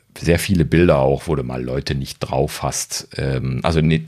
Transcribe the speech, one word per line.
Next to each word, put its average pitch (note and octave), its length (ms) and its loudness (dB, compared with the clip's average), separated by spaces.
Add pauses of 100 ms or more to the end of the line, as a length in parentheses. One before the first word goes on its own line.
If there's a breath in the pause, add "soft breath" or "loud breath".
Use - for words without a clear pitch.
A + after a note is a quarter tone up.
(200)
sehr E2+ 200 2
viele F2 260 2
Bilder E2 340 6
auch, C2+ 280 0
wo D#2+ 80 0
du C2 80 -2
mal B1+ 200 -8
Leute C2 320 -4
nicht C2 240 -8
drauf - 440 -4
hast, - 440 -6 (100)
ähm, C2 460 -2
also E2 180 0
ne, D#2+ 260 2